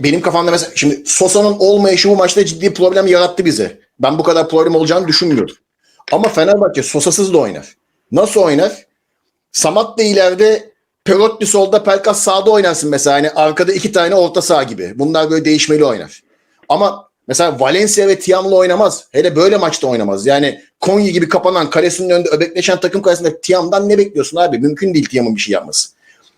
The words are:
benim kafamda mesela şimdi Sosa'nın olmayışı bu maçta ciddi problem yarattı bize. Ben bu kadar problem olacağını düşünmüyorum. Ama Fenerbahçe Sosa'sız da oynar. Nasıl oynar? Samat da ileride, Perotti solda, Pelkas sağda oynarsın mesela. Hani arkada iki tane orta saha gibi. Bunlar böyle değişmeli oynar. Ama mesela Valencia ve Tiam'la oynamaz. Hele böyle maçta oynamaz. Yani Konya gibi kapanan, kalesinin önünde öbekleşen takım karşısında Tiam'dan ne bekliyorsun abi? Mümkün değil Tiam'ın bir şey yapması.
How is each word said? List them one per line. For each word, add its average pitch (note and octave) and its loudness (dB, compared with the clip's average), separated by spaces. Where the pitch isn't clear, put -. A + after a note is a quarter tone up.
benim D3 0
kafamda E3+ 0
mesela E3+ -4
şimdi C#3+ -2
Sosa'nın G#3 2
olmayışı G3 2
bu G3+ 4
maçta F#3+ 2
ciddi E3 -4
problem F#3 2
yarattı F3+ 0
bize. A2 -2
Ben C#3 0
bu D#3+ -2
kadar E3 2
problem E3 2
olacağını E3 0
düşünmüyorum. D3 0
Ama G#3 2
Fenerbahçe F#3+ 0
Sosa'sız F#3 -2
da D#3+ 6
oynar. G2 -4
Nasıl G3+ 2
oynar? E3+ 2
Samat G#3+ -2
da A3+ 0
ileride, G3+ 2
Perotti G3 0
solda, G3+ 2
Pelkas G3 0
sağda G3 0
oynarsın F3+ 0
mesela. C#3 0
Hani D3+ 0
arkada D#3 0
iki G3+ -4
tane F3+ 0
orta F3 2
saha D3+ 0
gibi. G2+ -8
Bunlar D#3 -2
böyle D#3+ 0
değişmeli D3+ 2
oynar. G#2+ -6
Ama F#3+ -2
mesela C#3 -2
Valencia G3 2
ve F#3+ 2
Tiam'la F#3+ 0
oynamaz. F#3 0
Hele C#3 0
böyle G3 4
maçta E3 -2
oynamaz. G#2 -2
Yani C#3 0
Konya G3 0
gibi E3+ -2
kapanan, F3+ 0
kalesinin F3+ -2
önünde F3 0
öbekleşen F3 -2
takım G3 -2
karşısında E3+ 0
Tiam'dan F#3+ 0
ne G#3 2
bekliyorsun D#3 -2
abi? E3 0
Mümkün D3+ -2
değil D3 0
Tiam'ın A#2 -2
bir G2+ -8
şey G#2 -4
yapması. D#2+ -6